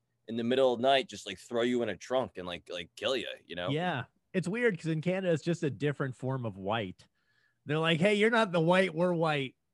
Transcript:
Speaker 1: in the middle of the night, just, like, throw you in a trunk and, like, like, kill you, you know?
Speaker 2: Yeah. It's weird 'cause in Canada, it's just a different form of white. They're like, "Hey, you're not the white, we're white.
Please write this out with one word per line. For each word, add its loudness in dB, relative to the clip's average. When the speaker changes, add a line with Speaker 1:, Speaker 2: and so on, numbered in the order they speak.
Speaker 1:
in -6
the -2
middle 4
of -6
the 4
night, 4
just, -12
like, -10
throw -2
you 2
in -4
a -6
trunk -4
and, -8
like, -8
like, -10
kill -2
you, -4
you -12
know? -4
Speaker 2:
Yeah. -4
It's -2
weird 0
'cause -8
in -2
Canada, 0
it's 0
just -2
a 0
different -4
form -4
of -6
white. -4
They're 0
like, 2
"Hey, 4
you're 4
not 2
the 2
white, 4
we're 2
white. 0